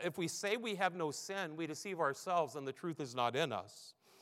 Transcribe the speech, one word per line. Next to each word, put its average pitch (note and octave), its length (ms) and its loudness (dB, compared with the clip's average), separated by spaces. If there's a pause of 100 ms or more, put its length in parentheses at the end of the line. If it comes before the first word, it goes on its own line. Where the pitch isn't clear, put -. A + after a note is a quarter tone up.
if F3 140 0
we E3+ 80 4
say G3+ 280 0
we A3+ 200 -2
have F3+ 200 2
no E3 140 2
sin, F3 480 -4
we E3 80 -2
deceive E3 340 -4
ourselves D3+ 560 2
and C#3 100 -6
the C3+ 60 -2
truth D#3+ 300 -4
is A#2+ 140 -4
not B2 200 4
in D3 160 4
us. - 440 -6 (260)